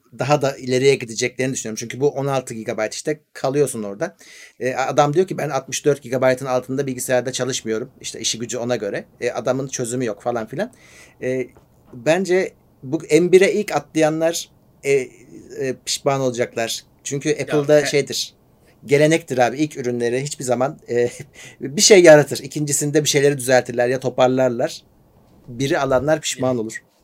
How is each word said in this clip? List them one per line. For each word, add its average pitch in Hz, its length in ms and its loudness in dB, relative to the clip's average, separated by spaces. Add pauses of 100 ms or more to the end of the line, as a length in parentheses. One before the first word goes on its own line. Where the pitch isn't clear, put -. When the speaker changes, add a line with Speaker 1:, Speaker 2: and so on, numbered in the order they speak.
(200)
Speaker 1:
daha 135 220 2
da 135 160 -2
ileriye 127 380 2
gideceklerini 123 580 -4
düşünüyorum. 110 260 -10
Çünkü 123 200 -10
bu 143 100 2
on 135 160 -4
altı 131 280 -4
gigabayt 110 400 -6
işte 151 300 -8 (100)
kalıyorsun 135 500 -2
orada. 104 340 -8 (420)
E, 127 140 -4
adam 143 400 2
diyor 185 140 2
ki, 160 100 -8
"Ben 147 120 -4
altmış 135 360 -6
dört 143 160 0
gigabaytın 127 440 0
altında 131 420 -4
bilgisayarda 127 440 -2
çalışmıyorum. 120 600 -6 (100)
İşte - 180 -12
işi - 200 -6
gücü 120 180 -8
ona 120 180 -4
göre." 110 300 -6 (160)
E, 120 100 -4
adamın 123 360 -4
çözümü 127 380 -6
yok 107 160 -8
falan 120 260 -6
filan. 185 260 -8 (480)
E, 127 260 -4 (460)
bence 175 600 0 (300)
bu 147 180 -4 (100)
M 165 200 6
bire 180 220 8
ilk 202 180 -2
atlayanlar, 160 800 -2 (320)
e, 139 80 0
e, 131 840 -4 (100)
pişman 139 360 -2
olacaklar. 117 640 -4 (200)
Çünkü 143 260 -4
Speaker 2:
Ya, 147 60 2
Speaker 1:
Apple'da 147 460 2
Speaker 2:
he- 143 40 0
Speaker 1:
şeydir. 139 500 -2 (500)
Gelenektir 147 520 2
abi. 120 200 2
İlk 151 200 -2
ürünleri 120 460 -2
hiçbir 147 200 -10
zaman, 127 360 -2 (100)
e, 120 200 0 (260)
<laughs> - 260 -20
bir 139 200 -6
şey 190 220 8
yaratır. 151 340 8
İkincisinde 147 680 -2
bir 139 60 -2
şeyleri 143 280 2
düzeltirler 123 500 0
ya 127 120 -2
toparlarlar. 127 840 0 (640)
Biri 135 320 -4
alanlar 139 420 0
pişman 127 340 -2
Speaker 2:
Evet. 117 60 -2
Speaker 1:
olur. 110 220 -10 (200)